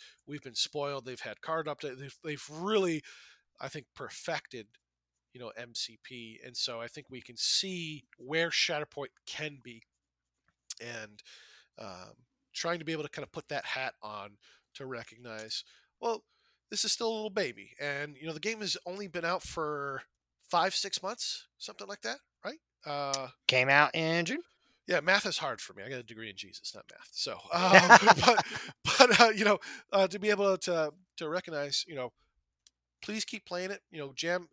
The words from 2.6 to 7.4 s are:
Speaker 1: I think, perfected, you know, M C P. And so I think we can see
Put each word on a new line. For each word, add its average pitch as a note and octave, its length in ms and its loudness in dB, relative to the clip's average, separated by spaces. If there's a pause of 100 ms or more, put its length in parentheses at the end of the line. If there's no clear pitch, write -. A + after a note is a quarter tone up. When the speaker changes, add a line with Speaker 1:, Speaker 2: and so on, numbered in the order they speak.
Speaker 1:
I C3+ 80 -8
think, D3+ 180 -10 (100)
perfected, C3 720 -8 (640)
you B2+ 80 -20
know, A#2 160 -10
M A#2+ 180 -14
C A2+ 300 -8
P. A#2 420 -14
And B2 100 -14
so A#2 240 -6
I A#2 60 -8
think - 240 -16
we B2+ 100 -14
can A#2+ 160 -20
see E3+ 680 -4 (140)